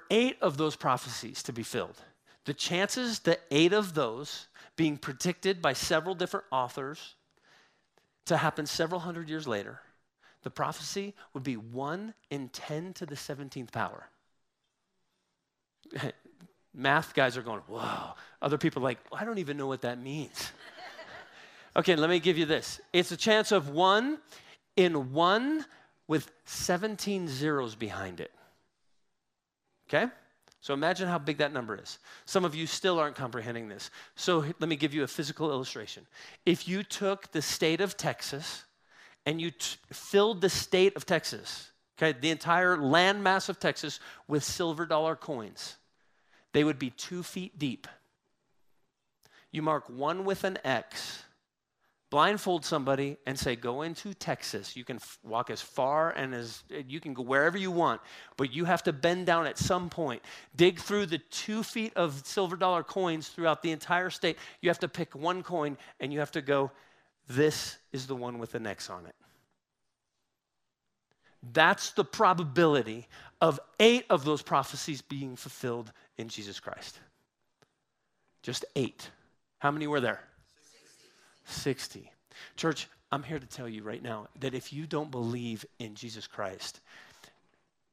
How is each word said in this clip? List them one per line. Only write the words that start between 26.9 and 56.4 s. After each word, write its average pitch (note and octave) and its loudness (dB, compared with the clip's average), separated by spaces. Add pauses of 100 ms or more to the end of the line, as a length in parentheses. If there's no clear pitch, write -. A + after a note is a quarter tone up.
zeros C3+ 0
behind F#2+ -6
it. - -10 (1600)
Okay? G3 4 (500)
So - -4
imagine F3 2
how F3 2
big D3 -2
that D3 2
number A2+ -4
is. - -14 (260)
Some F#3 2
of D#3 0
you D#3+ -2
still F3+ 2
aren't D3 2
comprehending A#2 -6
this. G2+ -12 (260)
So E3+ 4
h-, D#3 -4
let D#3+ -2
me D#3+ 2
give D3 0
you D3 0
a - -2
physical D3+ -4
illustration. A#2 -6 (400)
If E3 4
you F#3+ -2
took G3 -4
the D#3 -2
state D#3+ 2
of F#3+ 0
Texas - -6 (600)
and D#3+ -2
you E3+ -4
t-, - -8 (160)
filled G3+ 4
the F#3 6
state F#3+ 4
of C#3+ -12
Texas, - -2 (260)
okay, D#3 4
the D3+ 2
entire F3 4
landmass F#3 4
of F#3 -4
Texas D3+ -2 (260)
with C#3+ 0
silver E3 -2
dollar D#3+ 2
coins, A#2 -10 (760)
they D3 8
would D3+ 2
be B2+ -4
two F3+ -8
feet F#3 -10
deep. C#3 -4 (1700)
You D#3 -4
mark D#3 0
one D3+ -2
with G3 0
an F#3+ -2
X, - -2 (880)
blindfold F3 4
somebody C#3 0
and C3 -4
say, B2+ 0
"Go B2 -4
into E3+ -8
Texas." - -6
You B2 -12
can A#2+ -8
f-, - -16
walk A#2 -4
as A2+ -6
far D3 0
and C3 -4
as, A#2 -8